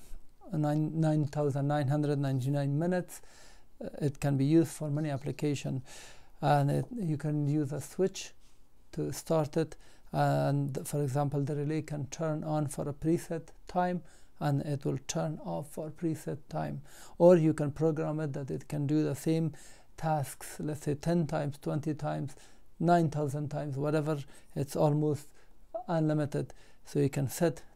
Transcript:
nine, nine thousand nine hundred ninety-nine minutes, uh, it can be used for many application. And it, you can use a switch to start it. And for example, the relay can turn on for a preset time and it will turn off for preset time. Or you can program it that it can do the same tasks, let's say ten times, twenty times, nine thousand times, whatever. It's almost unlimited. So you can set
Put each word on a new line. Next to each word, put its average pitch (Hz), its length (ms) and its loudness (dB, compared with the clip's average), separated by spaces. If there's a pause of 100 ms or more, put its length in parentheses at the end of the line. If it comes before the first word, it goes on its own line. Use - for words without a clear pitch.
(520)
nine, 151 480 2
nine 156 240 4
thousand 143 460 0
nine 147 180 2
hundred 147 320 2
ninety-nine 139 580 2
minutes, 175 440 0 (600)
uh, 233 60 -8 (140)
it 143 180 0
can 139 160 2
be 135 80 4
used 160 280 6
for 156 180 -4
many 151 200 0
application. 143 720 -2 (600)
And 143 280 4
it, 143 240 2
you 175 220 -2
can 147 320 0
use 147 240 2
a 147 80 -6
switch - 540 -2 (580)
to 147 220 -4
start 156 420 0
it. 160 220 0 (340)
And 143 760 2
for 147 160 -2
example, 143 400 0
the 147 140 -2
relay 151 280 -2
can 147 240 -6
turn 160 360 -2
on 151 240 0
for 147 220 -4
a 139 40 -4
preset 165 500 0 (260)
time 180 320 2 (400)
and 143 220 2
it 143 200 -2
will 139 240 0
turn 160 380 -2
off 170 260 -6
for 156 180 -6
preset 156 500 -4 (100)
time. 147 320 -4 (360)
Or 175 200 10
you 160 160 6
can 147 180 0
program 156 480 0
it 151 140 -4
that 143 180 -6
it 147 160 -8
can 147 200 -2
do 151 180 4
the 143 100 0
same 160 380 2 (420)
tasks, - 640 -2
let's 151 240 -6
say 147 120 0
ten 165 320 2
times, 147 340 -2
twenty 156 320 -2
times, 147 420 -4 (420)
nine 165 320 6
thousand 147 380 -2
times, 147 300 -4
whatever. 151 400 2 (360)
It's 147 220 -4
almost 151 540 2 (580)
unlimited. 151 680 0 (340)
So - 120 -2
you 139 100 6
can 139 180 -2
set 165 360 0 (120)